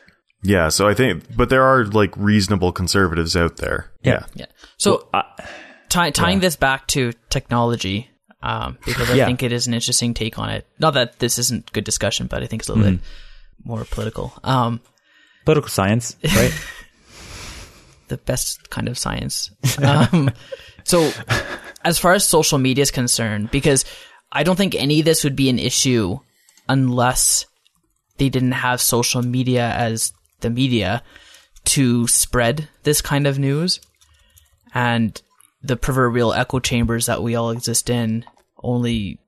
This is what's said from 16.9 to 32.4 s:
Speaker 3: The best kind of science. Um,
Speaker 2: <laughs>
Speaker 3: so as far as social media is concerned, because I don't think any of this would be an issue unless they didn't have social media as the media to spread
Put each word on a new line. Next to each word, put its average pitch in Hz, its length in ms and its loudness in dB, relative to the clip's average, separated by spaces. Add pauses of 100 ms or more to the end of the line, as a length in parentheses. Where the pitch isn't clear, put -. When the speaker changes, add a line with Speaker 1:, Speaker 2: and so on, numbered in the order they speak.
Speaker 3:
The 131 80 -4
best - 540 -6
kind 110 180 -6
of 123 80 -6
science. - 540 -6 (320)
Um, 143 480 4 (280)
Speaker 2:
<laughs> - 260 -20
Speaker 3:
so 165 260 2 (760)
as 165 140 0
far 180 160 4
as 202 120 4
social 156 320 4
media 131 240 2
is 139 80 2
concerned, 113 600 -2
because 139 340 2 (480)
I 147 120 0
don't 180 120 4
think 190 180 0
any 151 260 2
of 156 40 0
this 160 200 4
would 135 120 -2
be 131 140 4
an 120 80 2
issue 113 600 0 (520)
unless 127 760 2 (720)
they 139 140 2
didn't 127 220 0
have 123 280 -2
social 120 420 0
media 123 500 0
as 113 400 -2 (280)
the 120 100 -2
media 120 520 0 (640)
to 123 420 2
spread 127 600 0 (140)